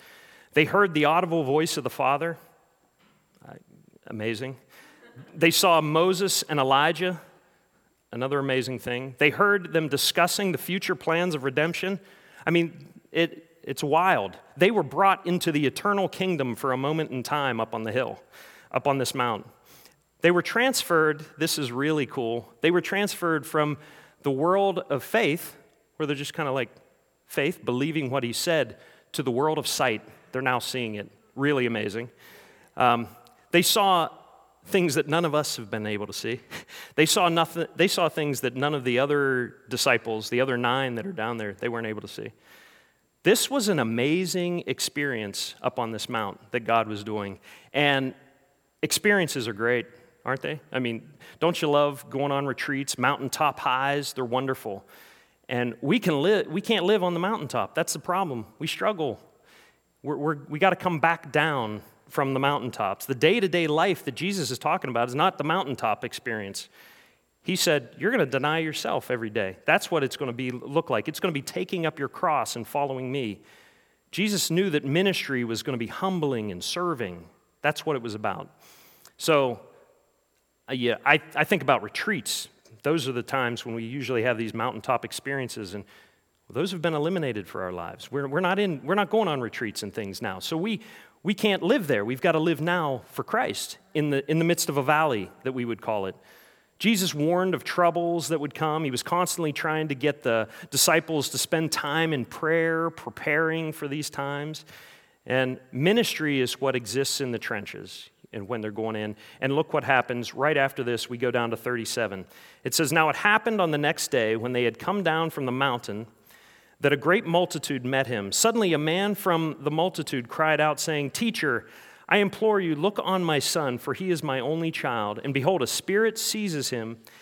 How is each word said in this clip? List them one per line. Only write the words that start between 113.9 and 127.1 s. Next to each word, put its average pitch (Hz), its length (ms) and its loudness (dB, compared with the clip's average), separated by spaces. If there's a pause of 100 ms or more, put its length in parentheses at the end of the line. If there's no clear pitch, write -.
day 113 240 2
when 117 160 -4
they 123 140 2
had 113 120 0
come 196 240 -2
down 165 280 0
from 143 160 -6
the 123 80 -2
mountain 120 540 -2 (760)
that 143 100 4
a 147 60 4
great 185 280 2
multitude 165 600 0
met 135 220 0
him. 101 260 -4
Suddenly 220 400 4
a 151 40 4
man 185 380 0
from 165 460 0
the 147 100 -2
multitude 160 560 -2
cried 156 320 2
out, 151 220 2
saying, 147 300 -2
'Teacher, 147 560 0 (400)
I 202 100 4
implore 208 420 2
you, 165 160 0
look 190 280 0
on 185 200 0
my 156 160 2
son, 135 400 -2
for - 160 -4
he 185 160 -4
is 156 100 0
my 135 180 -2
only 160 300 -2
child. 113 540 -2
And 139 100 -4
behold, 147 300 2
a - 40 0
spirit 220 520 0
seizes 180 500 -4
him, 113 300 -6 (220)